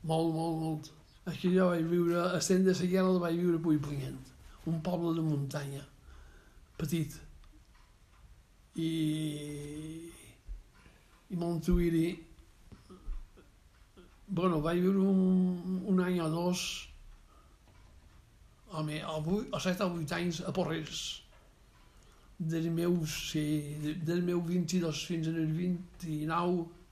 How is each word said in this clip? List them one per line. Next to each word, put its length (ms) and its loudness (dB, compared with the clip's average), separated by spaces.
Molt, 300 0
molt, 300 -2
molt. 260 -4
És 120 -8
que 120 2
jo 180 6
vaig 180 0
viure, 320 2
a 200 0
Estany 260 4
de 100 6
la 160 0
Guerra 220 4
el 80 2
vaig 180 0
viure 160 4
a 80 -2
Puigpunyent, 560 0
un 160 -2
poble 320 0
de 80 0
muntanya, 560 -2
petit. 400 -2
I, 140 -2
i 40 -6
Montuïri, 760 2
bueno, 340 2
vaig 220 2
viure 180 4
un, 840 4
un 160 4
any 180 0
o 80 0
dos, 320 0
home, 320 -4
o 220 -6
vuit, 260 0
o 100 -4
set 220 0
o 80 2
vuit 240 -4
anys 300 -2
a 100 -4
Porreres. 680 -4
Dels 320 -2
meus, 460 0
sí, 100 0
de, 140 -4
del 160 0
meu 240 0
vint-i-dos 640 0
fins 240 -2
als 240 0
vint-i-nou 1040 -2